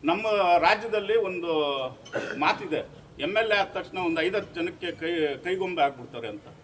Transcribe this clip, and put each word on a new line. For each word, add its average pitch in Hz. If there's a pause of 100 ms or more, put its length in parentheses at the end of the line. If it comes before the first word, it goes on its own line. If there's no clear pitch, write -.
ನಮ್ಮ 202 (400)
ರಾಜ್ಯದಲ್ಲಿ 214 (140)
ಒಂದು 170 (920)
ಮಾತಿದೆ, 170 (440)
ಎಮ್ 190
ಎಲ್ 226
ಎ -
ಆದ 196
ತಕ್ಷಣ 190 (100)
ಒಂದು 165
ಐದತ್ತು 196
ಜನಕ್ಕೆ 175 (120)
ಕೈ, 165 (340)
ಕೈಗೊಂಬೆ 180
ಆಗ್ಬಿಡ್ತಾರೆ 123
ಅಂತ. 101 (160)